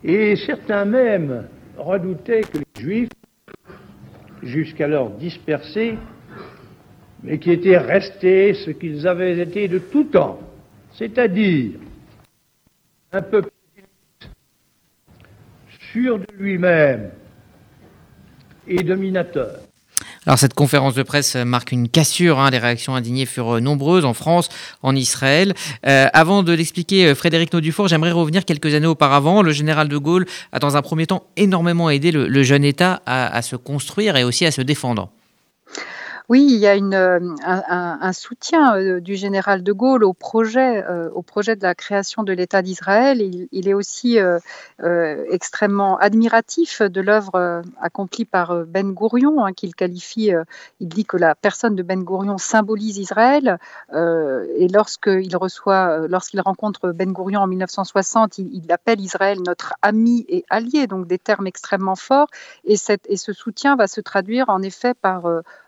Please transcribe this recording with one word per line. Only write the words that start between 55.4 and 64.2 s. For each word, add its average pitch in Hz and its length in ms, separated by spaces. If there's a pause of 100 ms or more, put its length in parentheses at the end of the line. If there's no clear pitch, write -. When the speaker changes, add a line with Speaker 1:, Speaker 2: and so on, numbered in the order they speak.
Speaker 3:
euh, 160 80
lorsqu'il 185 320
rencontre 190 500
Ben 185 200
Gourion 190 300
en 196 60
mille 185 120
neuf 185 100
cent 196 140
soixante, 208 560
il, 185 120
il 170 200
appelle 208 280
Israël 196 460
notre - 380
ami 226 440
et 175 220
allié, 240 380
donc 190 180
des 180 140
termes 202 260
extrêmement 190 500
forts. 285 340 (340)
Et 208 140
cette, - 300
et 202 100
ce - 140
soutien 277 440
va 233 100
se 208 160
traduire 220 480